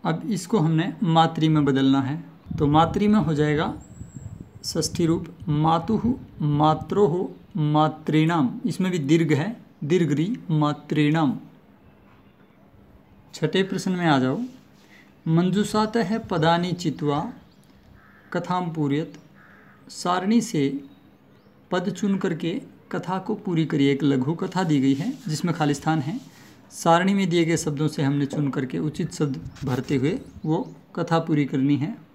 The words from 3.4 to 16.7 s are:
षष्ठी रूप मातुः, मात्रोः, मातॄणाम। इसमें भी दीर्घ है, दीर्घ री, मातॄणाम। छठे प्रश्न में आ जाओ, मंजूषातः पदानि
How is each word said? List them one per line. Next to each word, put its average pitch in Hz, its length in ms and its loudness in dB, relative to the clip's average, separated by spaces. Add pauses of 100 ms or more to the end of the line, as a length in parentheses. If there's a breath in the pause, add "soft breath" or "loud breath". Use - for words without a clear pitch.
षष्ठी 170 400 -2
रूप 170 200 0 (240)
मातुः, 160 520 2 (400)
मात्रोः, 151 720 2 (440)
मातॄणाम। 156 920 2 (160)
इसमें 185 260 -2
भी 175 80 -2
दीर्घ 151 340 2
है, 180 220 -2 (280)
दीर्घ 160 280 2
री, 151 140 0 (260)
मातॄणाम। 151 880 0 (2000)
छठे 185 300 0
प्रश्न 190 280 -4
में 180 140 -2
आ 147 140 4
जाओ, 131 200 0 (840 loud breath)
मंजूषातः 202 960 0
पदानि 170 520 0